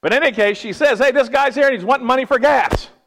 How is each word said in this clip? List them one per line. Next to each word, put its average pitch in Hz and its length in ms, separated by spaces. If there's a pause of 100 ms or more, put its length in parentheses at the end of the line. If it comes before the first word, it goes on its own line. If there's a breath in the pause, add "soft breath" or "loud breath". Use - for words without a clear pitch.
But 160 120
in 262 120
any 269 80
case, 208 260
she 202 140
says, 277 260
"Hey, 262 140
this 254 160
guy's 269 260
here 277 120
and 269 80
he's 185 100
wanting 254 240
money 262 160
for 269 160
gas." 269 480 (180)